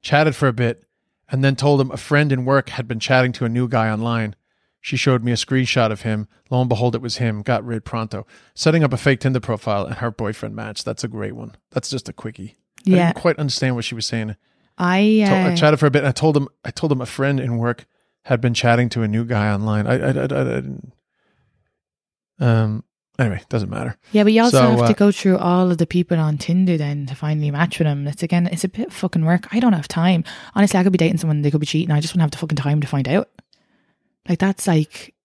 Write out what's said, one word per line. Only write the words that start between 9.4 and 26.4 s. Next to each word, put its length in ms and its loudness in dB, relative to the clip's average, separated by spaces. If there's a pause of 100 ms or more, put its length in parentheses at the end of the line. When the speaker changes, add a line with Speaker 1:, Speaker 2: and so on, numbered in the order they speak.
Speaker 1:
and 100 -8
her 160 -6
boyfriend 460 -8
matched. 280 -12
That's 200 -8
a 40 -8
great 260 -8
one. 200 -16 (160)
That's 180 -6
just 200 -8
a 40 -14
quickie. 440 -14 (220)
I 20 -20 (100)
Speaker 2:
Yeah. 160 6
Speaker 1:
didn't 140 -4
quite 180 0
understand 360 -2
what 100 -6
she 100 -8
was 100 -8
saying. 300 -6 (420)
Speaker 2:
I, 480 4
Speaker 1:
To-, 80 2
I 200 2
Speaker 2:
uh, 20 0
Speaker 1:
chatted 240 4
for 80 4
a 40 4
bit 80 2
and 100 0
I 20 0
told 240 2
him, 140 0 (160)
I 60 -10
told 200 -2
him 100 0
a 40 -6
friend 340 -2
in 180 -2
work 280 -2 (380)
had 180 0
been 120 2
chatting 360 2
to 140 -2
a 40 0
new 180 0
guy 280 0
online. 340 0
I, 60 0
I, 160 0
I, 140 -2
I 20 -2
didn't. 680 -4 (1500)
Um. 440 0 (360)
Anyway, 300 0
doesn't 220 -2
matter. 260 -6 (140)
Speaker 2:
Yeah, 120 2
but 100 4
you 100 6
also 140 4
Speaker 1:
So, 120 6
Speaker 2:
have 120 4
Speaker 1:
uh, 80 4
Speaker 2:
to 40 4
go 180 6
through 260 2
all 340 2
of 80 -2
the 80 2
people 320 0
on 180 0
Tinder 400 2